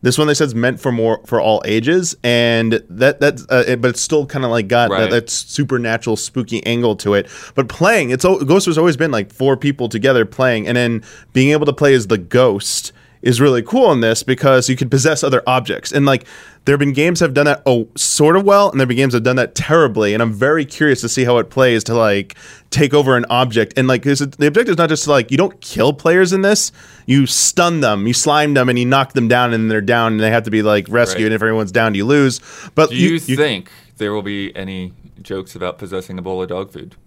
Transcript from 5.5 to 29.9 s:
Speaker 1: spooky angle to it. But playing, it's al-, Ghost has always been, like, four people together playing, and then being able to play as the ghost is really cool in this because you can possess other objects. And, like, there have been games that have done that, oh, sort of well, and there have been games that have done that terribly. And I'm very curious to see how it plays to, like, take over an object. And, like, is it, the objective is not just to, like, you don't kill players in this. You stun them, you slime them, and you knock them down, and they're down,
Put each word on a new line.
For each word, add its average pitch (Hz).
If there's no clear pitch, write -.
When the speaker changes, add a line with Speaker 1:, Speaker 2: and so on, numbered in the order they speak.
Speaker 1:
spooky -
angle 117
to 104
it. 101
But 131
playing, 180
it's 131
al-, 190
Ghost 170
has 160
always 160
been, 156
like, 104
four 135
people 139
together 117
playing, 117
and 120
then 120
being 131
able 151
to 143
play 143
as 113
the 110
ghost 101
is 120
really 131
cool 226
in 127
this 113
because 127
you 131
can 127
possess 143
other 131
objects. 127
And, 139
like, 135
there 139
have 143
been 143
games 165
that 175
have 139
done 147
that, 147
oh, 120
sort 156
of 196
well, 202
and 135
there 131
have -
been 120
games 131
that 123
have 113
done 127
that 127
terribly. 110
And 117
I'm 110
very 139
curious 143
to 120
see 131
how 120
it 110
plays 123
to, 117
like, 104
take 139
over 135
an 120
object. 117
And, 127
like, 131
is 139
it, 139
the 147
objective 214
is 156
not 165
just 156
to, 147
like, 131
you 135
don't 185
kill 135
players 175
in 190
this. 202
You 135
stun 170
them, 107
you 123
slime 147
them, 127
and 123
you 123
knock 131
them 120
down, 120
and 110
they're 107
down, 113